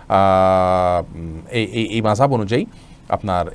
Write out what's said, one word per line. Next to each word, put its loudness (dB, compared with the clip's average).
আহ, 2
এই, -2
এই, -4
এই -4
মাযহাব 2
অনুযায়ী -2
আপনার -2